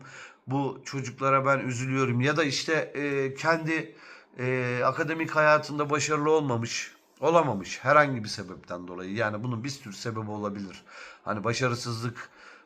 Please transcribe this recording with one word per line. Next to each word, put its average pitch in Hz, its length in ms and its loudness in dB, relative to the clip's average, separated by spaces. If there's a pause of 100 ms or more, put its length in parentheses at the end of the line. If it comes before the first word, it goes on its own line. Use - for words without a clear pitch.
(480)
bu 135 380 -2
çocuklara 135 600 0
ben 139 140 4
üzülüyorum. 127 600 0
Ya 147 160 2
da 165 60 4
işte, 147 520 0
eee, 139 380 -2
kendi, 160 600 0 (440)
eee, 123 440 0
akademik 156 480 0
hayatında 151 580 4
başarılı 147 420 2
olmamış, 127 640 0 (240)
olamamış 131 640 2
herhangi 139 400 6
bir 104 60 -8
sebepten 90 580 -10
dolayı. 90 260 -8
Yani 107 300 -2
bunun 120 200 -4
bir 139 60 -6
sürü 117 240 -12
sebebi 110 380 -6
olabilir. 101 520 -6 (400)
Hani 104 200 -4
başarısızlık, 117 880 -2 (360)